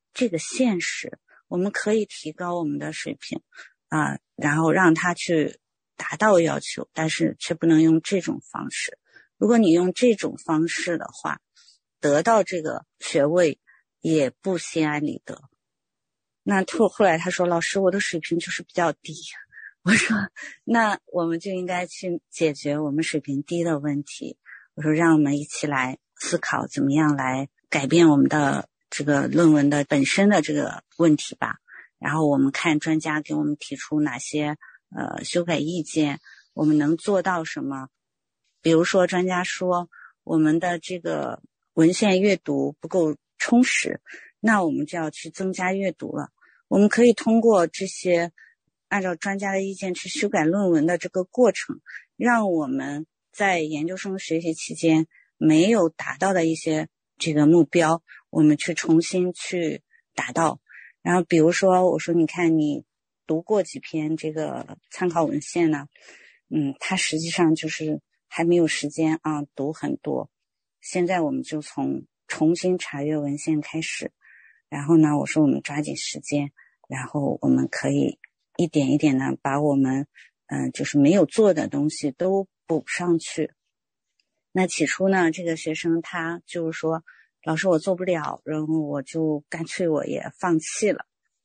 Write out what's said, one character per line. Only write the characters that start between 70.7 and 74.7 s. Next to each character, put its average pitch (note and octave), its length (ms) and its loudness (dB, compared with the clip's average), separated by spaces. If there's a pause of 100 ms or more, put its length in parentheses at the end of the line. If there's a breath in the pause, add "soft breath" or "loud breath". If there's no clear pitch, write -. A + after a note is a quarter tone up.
现 F3+ 260 -2
在 F3+ 140 0
我 D3+ 100 0
们 C3 120 -4
就 D3+ 200 -8
从 C3+ 440 -6 (200)
重 D#3+ 300 2
新 F#3 220 0
查 C#3+ 240 -8
阅 D3+ 160 0
文 C#3+ 200 -2
献 D#3 220 0
开 D#3+ 200 -6
始。 - 320 -8 (560 soft breath)
然 C#3+ 160 -8